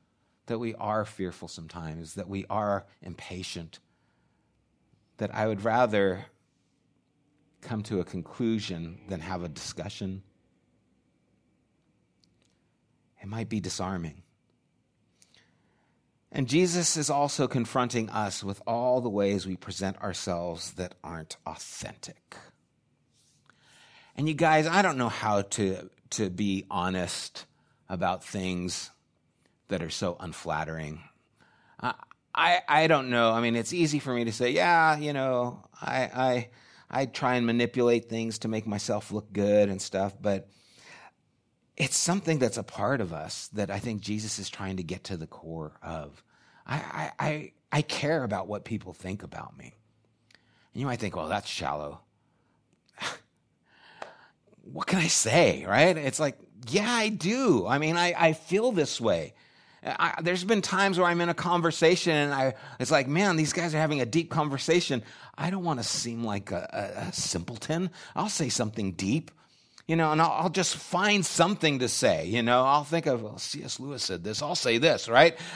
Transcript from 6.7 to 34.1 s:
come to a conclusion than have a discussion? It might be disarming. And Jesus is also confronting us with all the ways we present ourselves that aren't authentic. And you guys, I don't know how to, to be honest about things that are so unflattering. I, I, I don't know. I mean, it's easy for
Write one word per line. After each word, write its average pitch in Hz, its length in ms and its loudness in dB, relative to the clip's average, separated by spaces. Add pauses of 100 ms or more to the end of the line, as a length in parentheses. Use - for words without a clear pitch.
come 110 240 -6
to 101 160 -2
a 87 40 -2
conclusion 92 1040 -4
than 92 120 -6
have 87 240 -8
a 87 40 -6
discussion? 95 760 -10 (3000)
It 98 60 -14
might 110 200 -6
be 107 120 -2
disarming. 92 640 -6 (2000)
And 135 140 0
Jesus 170 480 2
is 151 140 0
also 143 360 2
confronting 120 600 0
us 104 340 -4
with 98 240 -8
all 123 360 2
the 120 80 -2
ways 101 360 2
we 95 80 -4
present 98 460 -6
ourselves 87 720 -6
that 90 220 -10 (100)
aren't 80 400 -12
authentic. - 920 -14 (1800)
And 139 100 -2
you 160 60 0
guys, 156 340 6
I 170 140 4
don't 175 160 4
know 123 140 2
how 104 320 2
to, 92 480 -2 (200)
to 101 200 -2
be 95 400 0
honest 92 720 -4 (420)
about 92 380 -2
things 92 640 -4 (800)
that 90 140 -4
are 82 80 -6
so 87 300 -4
unflattering. 80 800 -6 (760)
I, 120 140 -4 (420)
I, 175 320 4
I 156 200 6
don't 139 240 4
know. 117 220 6
I 117 100 2
mean, 117 120 2
it's 117 200 -2
easy 151 240 2
for 131 160 -4